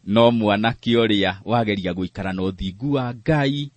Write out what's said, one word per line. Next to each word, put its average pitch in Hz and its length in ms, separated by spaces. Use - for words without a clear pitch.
No 117 280
mwanake 113 640
ũrĩa 104 400
wageria 101 480
gũikara 92 400
na 95 80
ũthingu 95 520
wa 123 220
Ngai 143 600